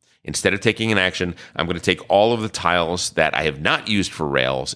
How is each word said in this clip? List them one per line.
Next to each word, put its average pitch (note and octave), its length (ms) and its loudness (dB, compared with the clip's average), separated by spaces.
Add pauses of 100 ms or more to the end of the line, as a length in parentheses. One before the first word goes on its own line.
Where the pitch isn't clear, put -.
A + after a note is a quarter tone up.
(240)
instead - 300 0
of G2+ 60 -4
taking A2+ 300 0
an G#2+ 60 4
action, F2+ 380 0 (200)
I'm E2 120 -2
gonna F2 120 -4
take F2 300 0
all G#2 240 4
of A#2 80 0
the G#2+ 80 -4
tiles F2 640 0
that D#2 260 2
I C#2 60 0
have D2+ 180 -2
not G2+ 280 -2
used G2+ 220 0
for D#2 160 -4
rails, C2 500 0